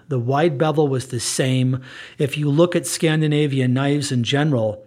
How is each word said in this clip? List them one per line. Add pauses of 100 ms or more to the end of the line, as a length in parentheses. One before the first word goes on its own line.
The
wide
bevel
was
the
same. (340)
If
you
look
at
Scandinavian
knives
in
general,